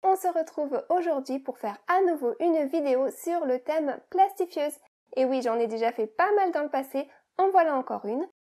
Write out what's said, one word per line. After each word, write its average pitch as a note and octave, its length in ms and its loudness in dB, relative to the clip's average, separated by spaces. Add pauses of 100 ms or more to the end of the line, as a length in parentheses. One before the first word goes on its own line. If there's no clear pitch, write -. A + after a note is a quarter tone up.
On F#4+ 140 4
se F#4 100 -2
retrouve D4+ 600 -4
aujourd'hui D#4 500 0
pour C4 180 -10
faire G#3 200 -8 (100)
à F#4 140 4
nouveau D4 400 2
une D#4+ 240 2
vidéo C4+ 460 0
sur E4+ 340 -4
le B3+ 140 0
thème D4+ 380 -2 (120)
plastifieuse. F4+ 680 0 (380)
Et C4 80 2
oui, C4 180 0
j'en A#3 160 -2
ai A#3 100 0
déjà A3+ 260 -2
fait A3 120 -2
pas F4 280 0
mal G4 180 2
dans D4+ 120 -2
le D4 60 -6
passé, C4+ 400 -4 (280)
en F#4+ 100 2
voilà E4+ 300 4
encore B3 260 -6
une. B3+ 240 -4 (160)